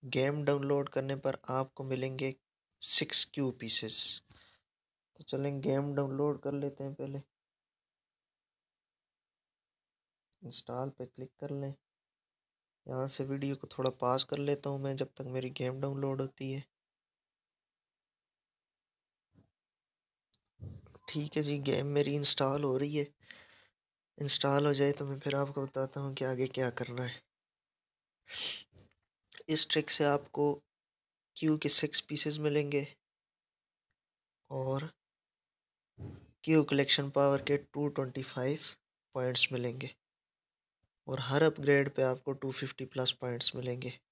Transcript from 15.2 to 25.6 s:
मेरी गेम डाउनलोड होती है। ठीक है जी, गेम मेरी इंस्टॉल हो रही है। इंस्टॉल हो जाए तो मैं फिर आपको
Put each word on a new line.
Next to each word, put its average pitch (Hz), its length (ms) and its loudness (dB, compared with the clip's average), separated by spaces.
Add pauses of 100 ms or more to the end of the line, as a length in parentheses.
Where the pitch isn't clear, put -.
मेरी 127 240 -4
गेम 131 300 -4
डाउनलोड 139 400 -2
होती 135 300 -6
है। 135 120 -6 (4000)
ठीक 151 280 -6
है 156 40 0
जी, 147 180 -2
गेम 139 280 0
मेरी 143 280 0
इंस्टॉल 143 480 4
हो 131 140 0
रही 147 180 -2
है। 147 120 -2 (1080)
इंस्टॉल 143 480 4
हो 147 80 4
जाए 139 180 2
तो 143 140 -4
मैं 139 140 -8
फिर 139 160 -4
आपको 139 280 -4